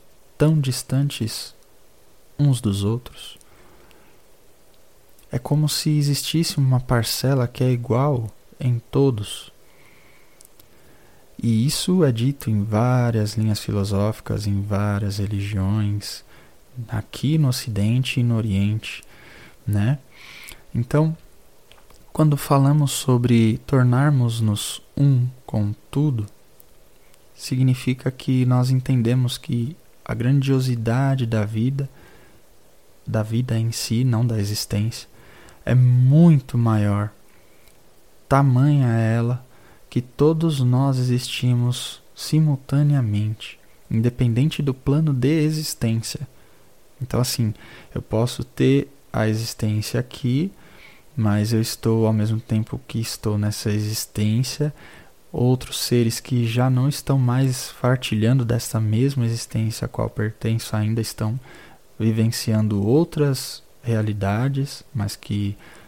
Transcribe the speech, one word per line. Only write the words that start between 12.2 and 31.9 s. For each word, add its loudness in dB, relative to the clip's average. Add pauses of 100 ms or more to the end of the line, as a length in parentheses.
em 0
várias 0
linhas 0
filosóficas, -2
em -2
várias -2
religiões, -4 (640)
aqui -2
no 4
Ocidente -2
e 2
no 2
Oriente, -2 (600)
né? 0 (760)
Então, 0 (1000)
quando 2
falamos 4
sobre 2
tornarmos-nos 2 (140)
um 4 (180)
com -2 (180)
tudo, 0 (1080)
significa 0
que 0
nós 2
entendemos 0
que -6 (280)
a -6
grandiosidade 0
da 0
vida, -2 (1160)